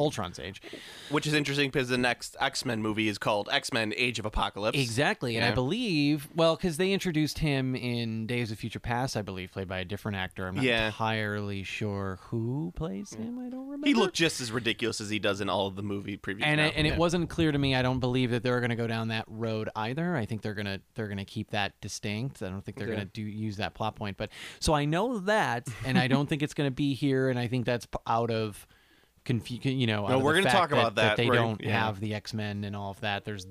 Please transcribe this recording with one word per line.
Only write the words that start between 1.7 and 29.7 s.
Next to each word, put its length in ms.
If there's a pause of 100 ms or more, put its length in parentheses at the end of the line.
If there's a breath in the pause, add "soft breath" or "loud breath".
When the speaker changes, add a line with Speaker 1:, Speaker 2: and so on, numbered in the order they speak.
Speaker 2:
because 180
the 80
next 440
X-Men 420
movie 240
is 120
called 340
X-Men: 440
Age 220
of 80
Apocalypse. 500
Speaker 1:
Exactly, 600
and 80
I 60
Speaker 2:
Yeah. 40
Speaker 1:
believe, 800
well, 220
'cause 220
they 140
introduced 460
him 380
in 500
Days 240
of 80
Future 220
Past, 360
I 60
believe, 300
played 160
by 100
a 60
different 320
actor. 320
I'm 80
not 80
Speaker 2:
Yeah. 240
Speaker 1:
entirely 760
sure 600
who 520
plays 400
him. 240
I 100
don't 200
remember. 180
Speaker 2:
He 80
looked 220
just 240
as 100
ridiculous 500
as 80
he 120
does 200
in 80
all 200
of 80
the 80
movie 340
previews 240
Speaker 1:
And 180
Speaker 2:
now. 60
Speaker 1:
it, 80
and 140
Speaker 2:
Yeah. 60
Speaker 1:
it 40
wasn't 320
clear 220
to 60
me. 180
I 60
don't 180
believe 320
that 100
they're 180
gonna 140
go 140
down 180
that 220
road 480
either. 400
I 100
think 160
they're 120
gonna, 260 (160)
they're 100
gonna 180
keep 260
that 300
distinct. 640
I 60
don't 160
think 120
they're 120
Speaker 2:
Yeah. 60
Speaker 1:
gonna 100
do, 180
use 360
that 160
plot 200
point. 220
But 140 (280 loud breath)
so 160
I 100
know 360
that, 480 (160)
and 120
I 120
don't 200
think 140
it's 120
gonna 180
be 220
here. 340
And 100
I 100
think 180
that's 180
p-, 220
out 240
of 360 (600 soft breath)
confu-, 320 (120)